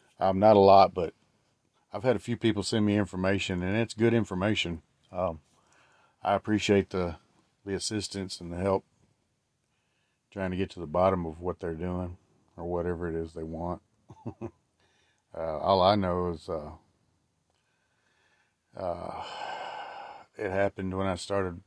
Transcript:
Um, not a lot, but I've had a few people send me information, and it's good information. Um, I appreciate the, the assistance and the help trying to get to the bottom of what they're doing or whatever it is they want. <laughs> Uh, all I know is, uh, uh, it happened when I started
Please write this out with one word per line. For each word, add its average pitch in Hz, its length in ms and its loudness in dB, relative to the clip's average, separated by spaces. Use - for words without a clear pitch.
Um, 95 180 2
not 107 180 8
a 101 40 10
lot, 98 340 10
but 87 180 -4
I've 104 120 -8
had 123 100 4
a 98 60 -2
few 120 160 -4
people 104 260 2
send 107 240 0
me 104 100 4
information, 95 680 -2
and 95 140 -2
it's 113 180 -4
good 113 200 2
information. 95 680 -2
Um, 90 300 -4
I 101 120 2
appreciate 101 560 2
the, 87 260 -4
the 98 100 -6
assistance 95 680 -8
and 85 120 -12
the 85 60 -8
help 98 260 0
trying 95 220 -4
to 90 40 -4
get 92 140 -2
to 90 100 -14
the 82 60 -8
bottom 90 400 2
of 80 140 -10
what 90 180 -6
they're 85 160 -6
doing 90 420 -6
or 87 80 -12
whatever 87 440 -4
it 82 80 -6
is 82 160 -6
they 82 100 -12
want. 80 400 -8
<laughs> 110 280 -12
Uh, 80 260 -6
all 92 220 4
I 98 140 6
know 90 360 0
is, 82 180 -10
uh, 76 220 -8
uh, 87 460 -8
it 104 140 -6
happened 95 480 -2
when 95 80 -2
I 92 80 -2
started 92 520 -4